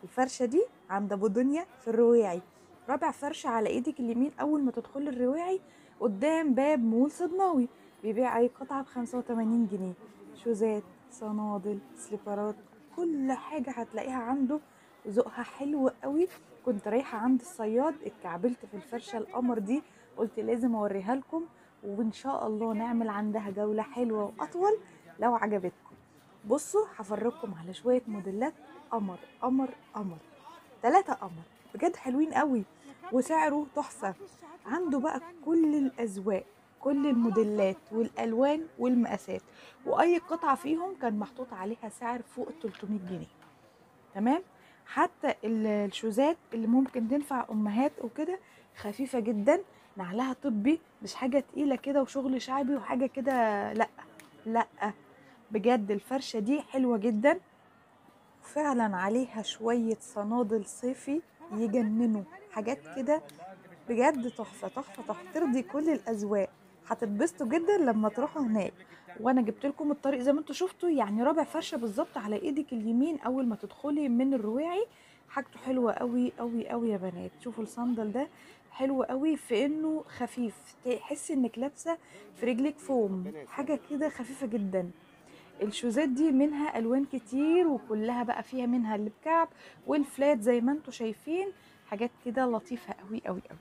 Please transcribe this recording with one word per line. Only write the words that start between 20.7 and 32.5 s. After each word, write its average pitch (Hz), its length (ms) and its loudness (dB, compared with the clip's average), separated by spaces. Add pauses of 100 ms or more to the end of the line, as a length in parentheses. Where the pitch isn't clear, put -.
اوريها 202 400 -2
لكم، 320 300 -4 (400)
وان 208 280 -2
شاء - 340 -4
الله 220 260 -2
نعمل 226 360 -2
عندها 208 420 -4
جوله 208 320 -2
حلوه 214 560 -2
واطول 370 400 2 (420)
لو 233 140 4
عجبتكم. 208 600 -2 (500)
بصوا 302 420 2 (100)
هفرجكم 214 680 -4
على 180 120 -12
شويه 247 340 2
موديلات 208 460 -4 (360)
قمر 196 280 -4 (240)
قمر 262 280 2 (240)
قمر، 196 220 -6 (680)
تلاتة 302 300 6
قمر 175 300 -10 (320)
بجد 339 220 0
حلوين 277 380 0
قوي 262 300 2 (480)